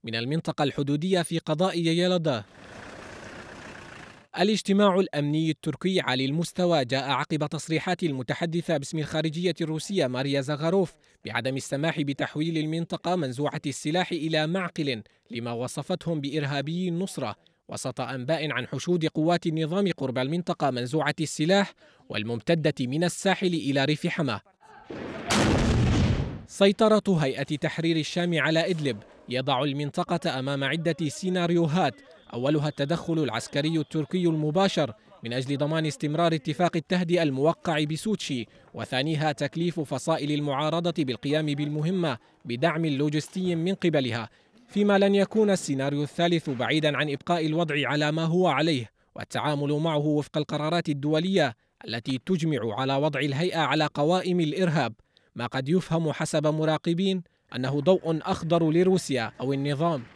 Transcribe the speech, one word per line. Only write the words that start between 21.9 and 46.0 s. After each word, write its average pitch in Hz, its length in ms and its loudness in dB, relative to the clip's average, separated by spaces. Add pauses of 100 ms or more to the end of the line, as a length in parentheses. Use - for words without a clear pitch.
والممتدة 120 680 0
من 139 240 0
الساحل 185 440 0
إلى 139 380 2
ريف 151 220 0
حما. 131 320 -2 (2000)
سيطرة 202 760 4
هيئة 135 220 0
تحرير 160 540 0
الشام 175 420 0
على 160 300 2
إدلب 143 280 -2 (320)
يضع 127 340 0
المنطقة 147 760 -2
أمام 139 240 -2
عدة 160 320 -2 (120)
سيناريوهات، 170 880 0 (380)
أولها 143 340 0
التدخل 160 560 -2
العسكري 143 540 -2
التركي 160 500 0
المباشر 156 640 2 (300)
من 117 100 -6
أجل 131 240 -2
ضمان 156 280 0
استمرار 156 500 0
اتفاق 160 400 0
التهدئة 175 480 0
الموقع 151 600 2
بسوتشي، 151 640 -4 (260)
وثانيها 143 580 -2
تكليف 165 480 -2
فصائل 147 520 -2
المعارضة 151 720 0
بالقيام 143 420 0
بالمهمة 151 720 0 (280)
بدعم 156 400 0
لوجستي 151 680 0
من 175 200 0
قبلها، 127 540 0 (380)
فيما 202 300 4
لن 196 180 6
يكون 202 340 4
السيناريو 143 540 0